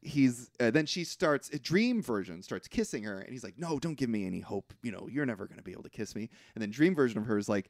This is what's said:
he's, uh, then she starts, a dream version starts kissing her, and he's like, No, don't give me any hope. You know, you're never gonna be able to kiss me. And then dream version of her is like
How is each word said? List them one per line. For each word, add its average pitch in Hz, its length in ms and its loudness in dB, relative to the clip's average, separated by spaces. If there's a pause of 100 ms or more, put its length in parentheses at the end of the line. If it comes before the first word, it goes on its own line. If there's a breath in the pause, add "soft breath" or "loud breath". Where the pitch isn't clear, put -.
he's, 127 480 2 (100)
uh, 120 120 6
then 156 140 6
she 175 180 -2
starts, 151 480 0
a 147 80 -4
dream 220 420 2
version 92 400 -2
starts - 260 -8
kissing 147 360 -2
her, 101 160 -6
and - 120 -12
he's 123 120 -12
like, 92 140 -12
No, 165 220 -4
don't 160 160 -2
give 131 140 0
me 107 160 0
any 90 140 -4
hope. 98 340 -6 (100)
You 120 80 -4
know, 92 200 -10
you're 143 140 -2
never 101 220 -4
gonna - 140 -18
be 92 100 -14
able 87 120 -14
to - 60 -14
kiss - 260 -8
me. 110 140 -6 (260 loud breath)
And 113 60 -6
then 104 100 -4
dream 156 240 4
version 127 220 4
of 107 80 -2
her 113 120 2
is 101 120 0
like 104 200 0